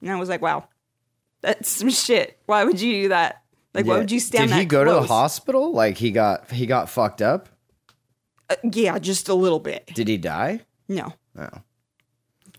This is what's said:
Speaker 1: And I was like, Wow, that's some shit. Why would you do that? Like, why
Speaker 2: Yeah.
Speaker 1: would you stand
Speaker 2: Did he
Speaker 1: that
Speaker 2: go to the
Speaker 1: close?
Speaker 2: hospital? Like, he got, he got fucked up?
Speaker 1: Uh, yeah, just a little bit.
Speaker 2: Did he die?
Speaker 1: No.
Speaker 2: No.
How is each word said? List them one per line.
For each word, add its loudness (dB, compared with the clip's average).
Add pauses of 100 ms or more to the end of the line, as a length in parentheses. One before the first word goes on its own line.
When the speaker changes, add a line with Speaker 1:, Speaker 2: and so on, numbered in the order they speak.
Speaker 1:
And -8
I -4
was -6
like, -4
Wow, -2 (760)
that's -2
some 0
shit. 0
Why 2
would 2
you 0
do 0
that? 0 (300)
Like, 0
why 2
Speaker 2:
Yeah. 2
Speaker 1:
would -2
you 0
stand 0
Speaker 2:
Did 2
he 4
Speaker 1:
that -2
Speaker 2:
go 4
to 4
the 4
Speaker 1:
close? 0
Speaker 2:
hospital? 0
Like, 2
he 0
got, 0
he -4
got 0
fucked -2
up? 0 (1000)
Speaker 1:
Uh, 0
yeah, 0
just -6
a 2
little 2
bit. -10
Speaker 2:
Did -2
he 0
die? -4 (280)
Speaker 1:
No. -6 (220)
Speaker 2:
No. -14 (1080)